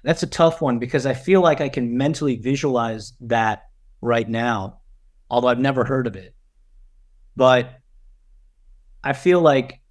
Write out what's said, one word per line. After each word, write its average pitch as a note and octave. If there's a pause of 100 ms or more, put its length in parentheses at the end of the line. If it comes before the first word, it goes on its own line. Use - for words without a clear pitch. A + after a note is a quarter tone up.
that's D#3+
a F3+
tough E3
one B2+
because B2+
I C3+
feel F#3
like E3
I C#3+
can A#2+
mentally C#3
visualize A#2
that A2+ (360)
right A#2
now, A2+ (500)
although B2
I've A#2+
never C3
heard C3
of G2
it. F#2 (1040)
But B2+ (1300)
I C3+
feel F3+
like C#3 (100)